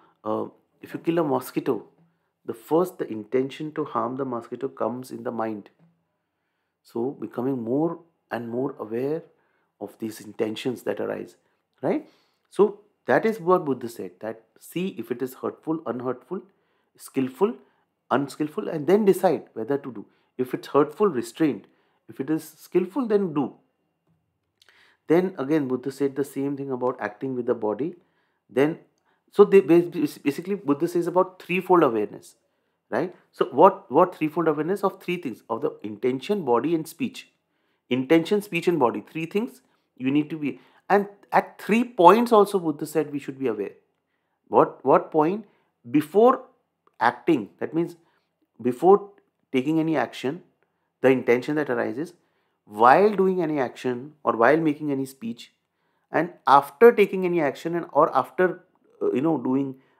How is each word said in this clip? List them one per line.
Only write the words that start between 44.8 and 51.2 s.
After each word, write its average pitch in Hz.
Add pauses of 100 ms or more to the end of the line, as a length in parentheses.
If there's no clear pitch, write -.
what 170
point? 170 (440)
Before 196 (560)
acting, 117
that 113
means 165 (640)
before 165 (440)
taking 147
any 160
action, 131 (560)
the 131
intention 123